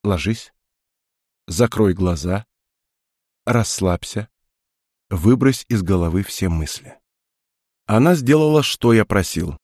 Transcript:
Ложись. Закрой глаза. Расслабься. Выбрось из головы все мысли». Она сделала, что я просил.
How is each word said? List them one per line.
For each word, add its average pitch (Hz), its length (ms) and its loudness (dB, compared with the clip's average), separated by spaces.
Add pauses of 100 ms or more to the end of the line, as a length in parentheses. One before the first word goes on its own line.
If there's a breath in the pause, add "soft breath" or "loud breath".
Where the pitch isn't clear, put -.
Ложись. 98 480 -4 (920)
Закрой 107 460 0
глаза. 90 520 -4 (1000)
Расслабься. 104 840 -2 (800)
Выбрось 120 580 2
из 110 140 -2
головы 87 420 0
все - 260 -6
мысли». - 480 -6 (880)
Она 131 300 4
сделала, 151 480 2
что - 300 2
я 110 120 4
просил. 87 580 -4